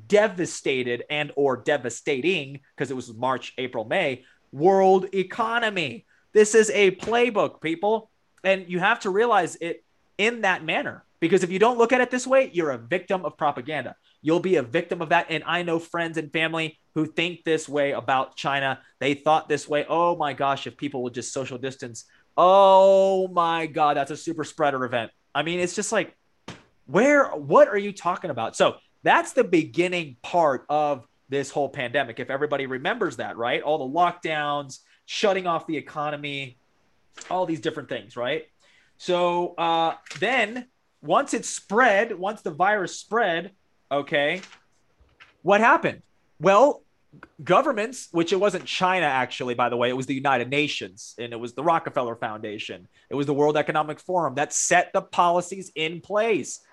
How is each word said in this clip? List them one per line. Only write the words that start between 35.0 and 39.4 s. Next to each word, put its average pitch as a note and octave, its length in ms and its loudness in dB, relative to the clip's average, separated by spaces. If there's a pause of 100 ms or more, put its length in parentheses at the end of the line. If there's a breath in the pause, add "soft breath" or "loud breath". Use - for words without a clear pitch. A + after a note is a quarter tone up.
shutting F#3+ 400 -2
off E3 220 -2
the D#3 100 -6
economy, C#3+ 800 -8 (720)
all F3+ 160 -2
these E3 160 -4
different D3+ 280 -6
things, A2+ 260 -10
right? C3 300 -4 (520 soft breath)
So, F3 580 0